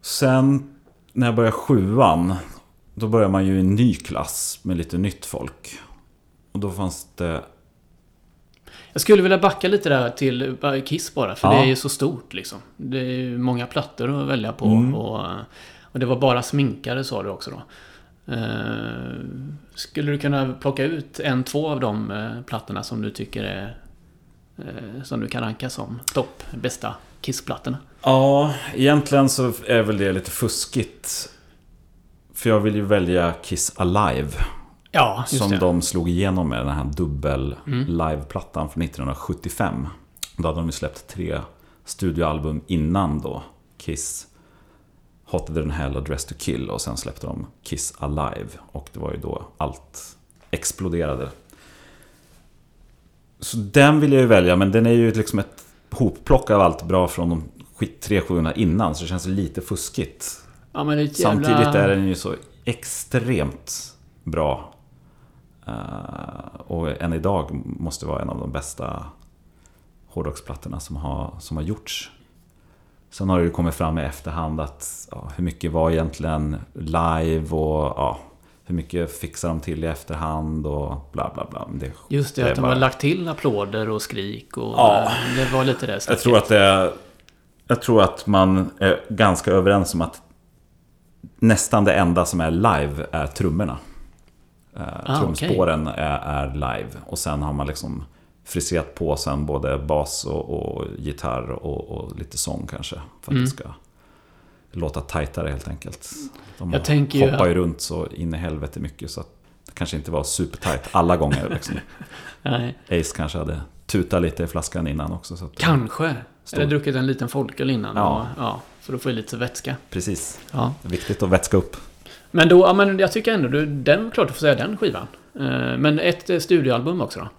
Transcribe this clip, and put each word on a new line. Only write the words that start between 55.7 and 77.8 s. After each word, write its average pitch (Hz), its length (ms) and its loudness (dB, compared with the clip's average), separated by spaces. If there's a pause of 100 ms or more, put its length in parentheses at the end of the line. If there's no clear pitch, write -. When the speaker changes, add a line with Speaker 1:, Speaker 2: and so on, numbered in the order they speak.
Speaker 1:
hopplock - 600 2
av 104 100 8
allt 85 220 4
bra 90 260 4
från 87 220 -2
de 82 120 -2 (340)
skit-, - 240 -6
tre 101 200 2
skivorna 80 340 0
innan. 92 400 2
Så 76 100 -8
det 82 40 -6
känns 87 180 -4
lite 92 340 -2
fuskigt. - 840 -8 (280)
Speaker 2:
Ja, - 120 -4
men 147 120 2
det 151 60 2
är - 20 2
ett 147 160 -4
jävla - 280 4
Speaker 1:
Samtidigt 151 260 6
är 98 140 6
den 98 180 4
ju 92 80 2
så 92 200 -4 (300)
extremt - 1300 -4 (280)
bra. 78 500 -2 (920)
Eh, - 1000 -12
och 82 360 -4
än 85 100 -2
idag 82 380 0 (140)
måste - 420 -8
vara 73 160 -4
en - 80 -6
av - 80 -6
de - 140 -8
bästa - 520 -8 (1040)
hårdrocksplattorna - 720 -10
som - 160 -10
har, 71 440 -6
som - 160 -8
har 78 80 -4
gjorts. - 460 -8 (1000)
Sen 95 180 -2
har 90 100 4
det 87 60 4
ju 85 60 2
kommit 82 240 0
fram 80 240 -2
i 78 40 -2
efterhand 78 580 -6
att, - 500 -10
ja, - 260 -14
hur 90 80 -2
mycket 85 280 -4
var 82 180 4
egentligen 78 640 -2 (160)
live 80 840 0
och, 78 280 2 (120)